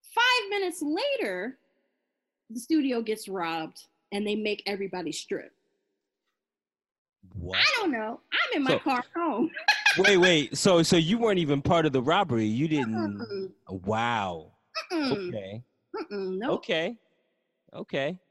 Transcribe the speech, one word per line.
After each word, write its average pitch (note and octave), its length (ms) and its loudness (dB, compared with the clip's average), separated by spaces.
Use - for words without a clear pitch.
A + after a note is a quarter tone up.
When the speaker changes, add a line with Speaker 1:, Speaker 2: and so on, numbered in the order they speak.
Speaker 1:
Five A#4+ 360 2
minutes G4 320 -2
later, D4+ 760 -4
the A3+ 100 -12
studio C4+ 420 0
gets G#3+ 260 -6
robbed E3 580 -6
and G#3 140 -4
they G#3 100 -2
make G#3+ 300 -4
everybody F#3 460 -6
strip. - 400 -8
Speaker 2:
What? G2 260 -6
Speaker 1:
I G4 60 4
don't F#4 100 0
know. A3+ 280 -4
I'm C5 260 0
in C#4+ 60 0
my C4 80 2
Speaker 2:
So, - 80 2
Speaker 1:
car B3 240 0
home. D#4+ 340 0
<laughs> G#5 220 2
Speaker 2:
wait, G3 200 6
wait. E3+ 400 4
So, F3 260 6
so E3+ 120 4
you E3+ 220 4
weren't A3 220 2
even C#3+ 220 2
part E3 240 4
of D3+ 60 4
the C3 100 2
robbery. C3+ 440 2
You A#2 220 0
didn't. A2 520 -2
Speaker 1:
Mm-mm. G3 320 -8
Speaker 2:
Wow. G#2+ 680 -2
Speaker 1:
Mm-mm. B3 380 -2
Speaker 2:
Okay. G#2+ 340 -10
Speaker 1:
Mm-mm. G3 420 -8
Nope. A#3 220 -4
Speaker 2:
Okay. F#3 380 -4
Okay. D3+ 440 -6